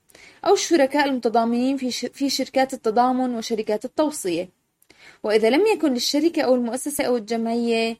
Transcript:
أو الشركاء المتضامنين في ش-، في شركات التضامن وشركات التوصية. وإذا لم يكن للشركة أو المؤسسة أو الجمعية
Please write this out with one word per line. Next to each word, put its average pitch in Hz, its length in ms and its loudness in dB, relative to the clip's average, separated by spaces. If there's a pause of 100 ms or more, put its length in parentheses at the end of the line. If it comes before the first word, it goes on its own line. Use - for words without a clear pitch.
(460)
أو 392 80 6
الشركاء 294 500 2
المتضامنين 240 720 0
في 254 140 -4
ش-، 233 160 -8
في 269 240 -4
شركات 262 440 -2
التضامن 247 600 0
وشركات 220 500 -4
التوصية. 202 800 -4 (600)
وإذا 214 280 2
لم 320 160 4
يكن 320 260 2
للشركة 294 500 0
أو 254 120 4
المؤسسة 254 500 -4
أو 247 120 0
الجمعية 226 840 -2